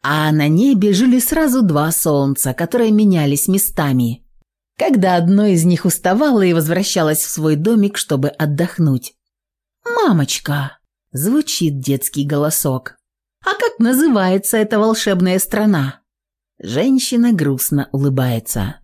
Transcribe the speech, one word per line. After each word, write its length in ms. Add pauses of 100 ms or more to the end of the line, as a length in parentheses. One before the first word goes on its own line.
а 300
на 160
небе 460
жили 260
сразу 420
два 300
солнца, 640
которые 380
менялись 580
местами, 760 (560)
когда 340
одно 300
из 180
них 220
уставало 560
и 120
возвращалось 680
в 100
свой 260
домик, 420
чтобы 320
отдохнуть. 840 (720)
«Мамочка!» 920 (320)
звучит 680
детский 460
голосок. 720 (500)
«А 80
как 240
называется 800
эта 220
волшебная 580
страна?» 640 (560)
Женщина 720
грустно 600
улыбается. 920